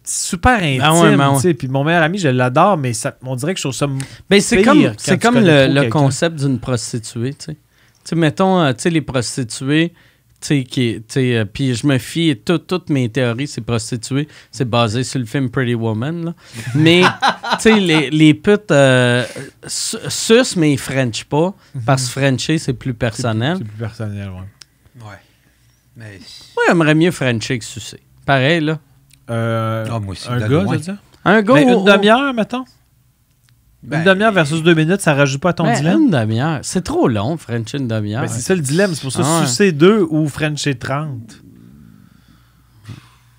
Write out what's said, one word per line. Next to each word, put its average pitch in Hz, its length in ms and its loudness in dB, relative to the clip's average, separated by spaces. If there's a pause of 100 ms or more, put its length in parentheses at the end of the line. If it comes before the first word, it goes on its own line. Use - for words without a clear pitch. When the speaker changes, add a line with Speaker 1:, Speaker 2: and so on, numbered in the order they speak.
Speaker 1:
super - 580 -2
intime, 131 220 0
Speaker 2:
Ah 156 100 4
ouais, 165 220 6
ben 139 140 4
ouais. 139 80 2
Speaker 1:
tu 131 40 0
sais. 180 120 2
Puis - 140 -6
mon 139 160 -2
meilleur 165 200 2
ami, 175 140 0
je 175 100 -2
l'adore, 131 500 2
mais 127 160 -4
ça, 120 300 -8
on 127 120 -8
dirait 147 180 -4
que - 60 -8
je - 40 -8
trouve 135 120 -4
ça 143 100 -2
m-, 135 120 -4 (320)
Speaker 2:
Ben, 196 120 6
c'est 233 160 0
Speaker 1:
pire 202 80 4
Speaker 2:
comme, 277 180 6
Speaker 1:
quand 117 140 2
Speaker 2:
c'est - 200 0
Speaker 1:
tu - 80 -6
Speaker 2:
comme 240 100 4
Speaker 1:
connais 220 120 4 (140)
Speaker 2:
le, 135 40 4
Speaker 1:
trop 135 100 2
Speaker 2:
le 139 60 4
Speaker 1:
quelqu'un. 131 180 0
Speaker 2:
concept 147 400 0
d'une 135 200 -2
prostituée, 120 760 -6
tu - 120 -20
sais. 156 80 -12
Tu - 40 -12 (460)
sais, - 120 -6
mettons, 180 460 2
euh, 135 120 2
tu - 100 -10
sais, 185 60 0
les 160 120 0
prostituées, 135 920 -2 (480)
tu - 60 -12
sais, 139 160 0
qui, 120 320 -2
tu 110 140 -12
sais, 123 280 0
euh, 110 80 0
puis 127 300 -4
je 113 120 -6
me 135 100 4
fie, 160 460 -2
tout-, 170 140 0
toutes 180 320 -6
mes 131 200 0
théories, 127 380 -2
ces 127 140 -10
prostituées, 117 680 -4 (240)
c'est 127 180 -4
basé 117 340 0
sur - 160 -6
le 120 60 -4
film 131 240 -4
Pretty 120 260 -2
Woman, 117 500 -4
là. 170 80 -8 (200)
Speaker 1:
<laughs> 113 220 -10
Speaker 2:
Mais, 165 280 6
tu 226 560 0
sais, 220 200 4
les, 156 300 2
les 156 240 6
putes, 202 380 0
euh, 127 520 4 (420)
su-, - 320 -8 (120)
sucent, - 480 2
mais 151 160 2
ils 127 60 0
frenchent 131 460 -4
pas, 160 280 -2 (200)
Speaker 1:
Mhm. 131 120 -10
Speaker 2:
parce 131 220 2
que 131 120 -8
frencher, 135 380 0
c'est - 160 -4
plus - 160 -8
Speaker 1:
C'est 123 40 -4
plus, - 0 -
Speaker 2:
personnel. 120 680 -2
Speaker 1:
c'est 123 60 -10
plus 107 120 -16
personnel, 104 520 -10
ouais. 95 760 -20
Speaker 3:
Ouais. 101 120 -20 (800)
Mais 107 240 -20 (360)
Speaker 2:
Moi, 480 120 -4
j'aimerais 160 280 4
mieux 165 160 2
frencher 123 480 -4
que - 60 -12
sucer. - 340 -16 (260)
Pareil, 143 360 2
là. 151 180 -2 (500)
Speaker 1:
Euh, 113 640 -4
Speaker 3:
Ah, 117 80 -4
moi 98 140 -8
aussi, - 140 -12
Speaker 1:
un 123 100 -4
Speaker 3:
de - 40 -2
Speaker 1:
gars, 107 60 -4
Speaker 3:
loin. 160 180 2
Speaker 1:
je - 60 -2
veux 160 120 -2
dire. 190 120 -10 (300)
Speaker 2:
Un 214 180 4
gars 233 100 4
Speaker 1:
Mais 285 120 6
Speaker 2:
ou, - 40 4
Speaker 1:
une 240 60 6
Speaker 2:
ou 190 100 2
Speaker 1:
demi-heure, 220 480 4
mettons. 247 320 -4 (1160)
Speaker 3:
Ben, 143 160 -4
Speaker 1:
Une 165 60 -2
demi-heure 196 280 2
versus 160 300 0
deux 175 100 4
minutes, 160 280 2
ça 156 120 2
rajoute 139 260 0
pas 180 100 0
à 165 40 0
ton 175 120 -4
Speaker 2:
Ben, 233 120 2
Speaker 1:
dilemme ? 175 280 2
Speaker 2:
une 247 40 4
demi-heure. 123 540 0
C'est - 200 -4
trop 285 240 0
long, 120 300 -2
French 117 380 -8
une 135 120 -4
demi-heure. 110 360 -4
Speaker 1:
Ben, - 40 -4
c'est 113 140 -6
ça 185 140 -2
le 175 60 -2
dilemme. 165 340 0
C'est - 80 -10
pour 135 80 -6
ça, 175 120 -4
Speaker 2:
Ah 160 180 2
ouais. 143 40 0
Speaker 1:
sucer 185 260 2
deux 185 380 4
ou 156 180 0
Frencher 147 480 -4
trente. 135 640 -8 (2000)